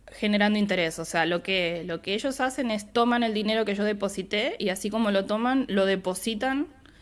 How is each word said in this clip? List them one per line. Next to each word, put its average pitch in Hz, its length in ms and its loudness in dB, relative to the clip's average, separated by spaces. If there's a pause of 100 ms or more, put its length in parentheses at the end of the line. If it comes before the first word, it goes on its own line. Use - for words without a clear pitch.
(120)
generando 208 460 2
interés. 185 400 2
O 165 80 -6
sea, 165 220 2
lo 170 160 0
que, 175 420 -2
lo 165 160 -6
que 196 140 -2
ellos 262 260 -4
hacen 262 300 -2
es 208 200 -4
toman 240 300 4
el 220 140 0
dinero 214 280 0
que 208 120 0
yo 202 80 -2
deposité 208 720 -2
y 202 120 -2
así 190 200 -4
como 220 220 0
lo 196 140 2
toman, 240 440 0
lo 196 160 4
depositan 214 840 0 (340)